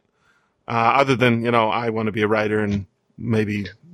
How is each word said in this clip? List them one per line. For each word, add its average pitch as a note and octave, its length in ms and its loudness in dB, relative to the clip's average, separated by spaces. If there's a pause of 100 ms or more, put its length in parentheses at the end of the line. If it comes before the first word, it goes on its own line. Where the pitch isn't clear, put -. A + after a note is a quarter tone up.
(680)
Uh, A#2+ 40 -8
other B2 440 2
than, A#2 300 2
you A#2+ 60 0
know, A2+ 180 2
I A#2 220 -2
wanna A2 200 -4
be G#2 120 -2
a G#2+ 40 2
writer G#2+ 360 0
and G2+ 240 -4 (320)
maybe G#2+ 480 -4 (260)